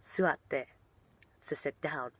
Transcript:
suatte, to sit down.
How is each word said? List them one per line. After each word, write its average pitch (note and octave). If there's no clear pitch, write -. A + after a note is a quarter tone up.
suatte, D3
to D3+
sit -
down. D3